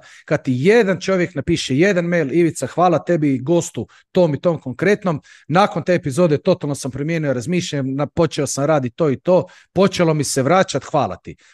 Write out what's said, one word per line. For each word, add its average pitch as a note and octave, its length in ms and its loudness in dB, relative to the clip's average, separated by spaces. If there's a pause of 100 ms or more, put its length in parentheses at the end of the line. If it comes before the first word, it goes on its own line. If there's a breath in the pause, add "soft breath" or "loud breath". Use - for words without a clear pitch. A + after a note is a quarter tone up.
(240 loud breath)
Kad D3 200 -2
ti C3 120 -2
jedan F#3+ 440 2
čovjek F#3 340 -2
napiše C#3+ 420 -2
jedan F3 280 2
mail, E3+ 280 -2
"Ivica, D#3+ 340 0
hvala E3+ 380 2
tebi D3+ 300 0
i B2 40 -2
gostu D#3 480 -2 (260 soft breath)
tom E3+ 220 2
i C3 60 -6
tom E3+ 200 0
konkretnom, F3+ 600 -2 (280 soft breath)
nakon F3 360 0
te F3+ 100 2
epizode D3 440 0
totalno D#3 360 -2
sam C3 160 -8
promijenio D3 420 -4
razmišljanje, C3+ 600 -4
na-, C#3 140 -4
počeo D#3 400 0
sam C#3 180 -4
raditi D3 320 0
to D#3+ 140 0
i B2 60 -2
to, F3 300 2 (260 loud breath)
počelo F3+ 420 2
mi D3 100 -2
se - 180 -2
vraćat, D3 420 2
hvala G#2+ 320 -2
ti." - 200 -18 (180 soft breath)